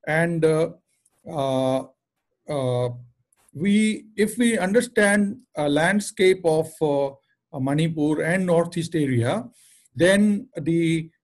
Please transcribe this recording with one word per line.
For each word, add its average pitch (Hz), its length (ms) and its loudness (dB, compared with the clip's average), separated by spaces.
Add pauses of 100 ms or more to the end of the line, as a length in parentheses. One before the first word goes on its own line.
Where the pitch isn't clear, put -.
And, 160 380 0
uh, 160 240 2 (600)
uh, 131 540 -2 (680)
uh, 127 400 -2 (640)
we, 202 540 0 (100)
if 214 200 0
we 233 200 2
understand 202 800 2 (180)
a 147 140 -2
landscape 185 760 2
of, 156 260 0 (120)
uh, 143 260 0
uh, - 520 -14
Manipur 151 640 0
and 180 240 -2
Northeast 170 500 -2
area, 139 500 0 (500)
then 196 520 2 (100)
the 165 520 -2 (140)